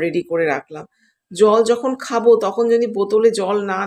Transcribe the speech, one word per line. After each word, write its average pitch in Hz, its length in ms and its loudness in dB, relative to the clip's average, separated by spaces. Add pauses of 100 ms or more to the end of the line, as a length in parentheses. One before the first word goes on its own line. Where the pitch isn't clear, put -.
রেডি 170 180 -2
করে 165 240 -4
রাখলাম। 151 400 -6 (480)
জল 214 300 4
যখন 240 360 0
খাবো 233 360 0
তখন 220 340 -2
যদি 233 180 2
বোতলে 208 440 0
জল 196 340 -2
না 190 200 -4